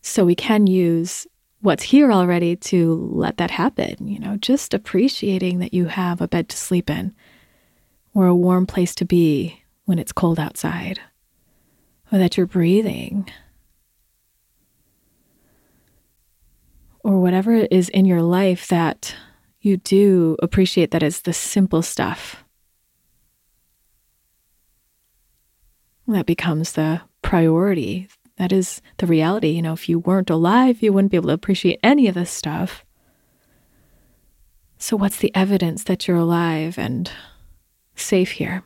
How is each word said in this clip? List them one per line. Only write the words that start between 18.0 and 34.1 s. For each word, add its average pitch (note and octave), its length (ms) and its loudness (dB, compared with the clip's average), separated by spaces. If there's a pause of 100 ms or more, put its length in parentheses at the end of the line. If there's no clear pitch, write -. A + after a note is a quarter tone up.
your F3+ 160 4
life F3+ 480 0
that E3 440 -2 (460)
you G3+ 160 2
do F#3 680 4
appreciate F3+ 500 2
that D#3+ 120 0
is D#3 180 -2
the F3 120 -4
simple F#3 480 0
stuff - 640 -8 (3500)
that G3+ 180 0
becomes E3 460 -2
the D#3 300 -2 (200)
priority. E3 840 0 (300)
That F3+ 140 -2
is F#3+ 300 -2 (160)
the F#3 100 -2
reality. E3 420 2
You E3 120 -2
know, D#3+ 120 -4
if - 160 -8
you E3+ 100 0
weren't F#3 300 0
alive, A3 520 2
you G#3+ 120 2
wouldn't G3 180 2
be F#3 60 2
able E3+ 120 0
to C#3+ 40 0
appreciate F#3 480 -2
any C4+ 260 4
of F#3 60 0
this F3 160 -4
stuff. - 560 -8 (1900)